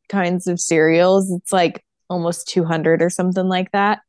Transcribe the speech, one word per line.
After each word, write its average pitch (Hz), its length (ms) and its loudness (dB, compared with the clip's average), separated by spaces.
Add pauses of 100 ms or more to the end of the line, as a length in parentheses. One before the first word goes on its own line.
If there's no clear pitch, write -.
kinds 180 380 -2
of 175 120 -2
cereals. 175 720 2
It's, 175 200 -8
like, 180 320 0 (260)
almost 175 380 -6
two 180 160 -2
hundred 160 380 0
or 170 80 2
something 185 380 -2
like 185 240 -2
that. 202 380 0